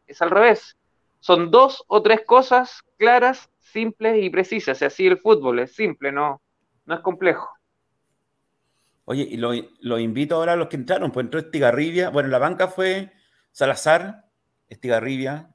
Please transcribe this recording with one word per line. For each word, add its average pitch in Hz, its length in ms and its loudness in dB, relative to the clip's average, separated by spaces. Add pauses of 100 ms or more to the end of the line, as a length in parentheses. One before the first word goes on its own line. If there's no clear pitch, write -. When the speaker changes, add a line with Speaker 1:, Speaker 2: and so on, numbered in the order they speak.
Speaker 1:
es 147 160 -8
al 170 80 0
revés. 214 480 2 (420)
Son 170 300 2
dos 262 360 4
o 214 160 2
tres 220 240 2
cosas 254 560 2 (160)
claras, 247 520 2 (100)
simples 220 640 -4
y 180 60 -4
precisas, 185 500 -4
y 143 60 0
así 185 200 -2
el 185 120 2
fútbol 135 420 2
es 131 140 -8
simple, 156 360 -6
no, 143 300 -4 (460)
no 160 80 -8
es 170 80 -8
complejo. 175 460 -4 (1600)
Speaker 2:
Oye, 135 240 -6
y 117 80 -12
lo, 117 140 -4 (300)
lo 117 180 -4
invito 135 380 -4
ahora 165 160 0
a 175 40 0
los 165 120 -4
que 160 80 -10
entraron, 143 340 -4
pues 123 140 -4
entró 156 160 -8
Estigarribia, 156 720 -2
bueno, 139 180 -2
la 127 100 0
banca 180 300 -2
fue 190 440 -4 (380)
Salazar, 160 760 -2 (420)
Estigarribia, 131 880 -6